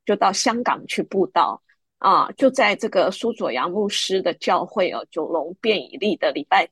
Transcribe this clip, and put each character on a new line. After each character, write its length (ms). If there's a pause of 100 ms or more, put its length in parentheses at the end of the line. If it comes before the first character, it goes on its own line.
就 100
到 180
香 300
港 240
去 160
布 240
道 340 (380)
啊， 320
就 180
在 260
这 140
个 220
苏 220
佐 180
阳 180
牧 180
师 360
的 100
教 320
会 240
哦， 220
九 160
龙 340
便 180
以 180
利 180
的 160
礼 180
拜 220